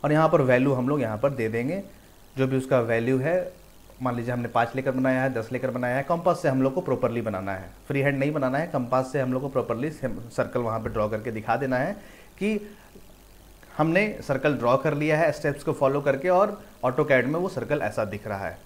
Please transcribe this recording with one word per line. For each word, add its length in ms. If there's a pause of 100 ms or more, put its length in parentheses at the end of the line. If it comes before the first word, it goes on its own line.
और 80
यहाँ 160
पर 140
value 300
हम 160
लोग 120
यहाँ 180
पर 120
दे 180
देंगे, 340 (560)
जो 80
भी 100
उसका 240
value 380
है, 340 (500)
मान 140
लीजिए 160
हमने 160
पाँच 280
लेकर 140
बनाया 320
है, 120
दस 180
लेकर 180
बनाया 260
है। 60
compass 400
से 60
हम 140
लोग 120
को 60
properly 400
बनाना 320
है, 180 (180)
Free 120
hand 180
नहीं 140
बनाना 260
है, 80
compass 460
से 80
हम 120
लोग 100
को 60
प्रॉपरली 420
सर्कल 680
वहाँ 200
पर 100
ड्रॉ 180
करके 220
दिखा 260
देना 200
है 160 (460)
कि 200 (1200)
हमने 280 (160)
circle 320
draw 220
कर 180
लिया 240
है 140
steps 320
को 80
फॉलो 280
करके, 280
और 320 (240)
AutoCAD 400
में 160
वो 80
circle 340
ऐसा 220
दिख 220
रहा 200
है। 200